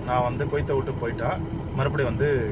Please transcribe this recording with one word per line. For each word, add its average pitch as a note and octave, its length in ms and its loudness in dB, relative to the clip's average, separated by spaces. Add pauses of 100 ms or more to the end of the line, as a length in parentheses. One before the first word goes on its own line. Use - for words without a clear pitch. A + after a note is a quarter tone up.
நான் B2 180 4
வந்து B2 220 0
குவைத்தை C#3+ 300 0
விட்டு C3 180 0
போயிட்டா A#2 440 -2 (380)
மறுபடியும் C3+ 360 2
வந்து C#3+ 180 2 (220)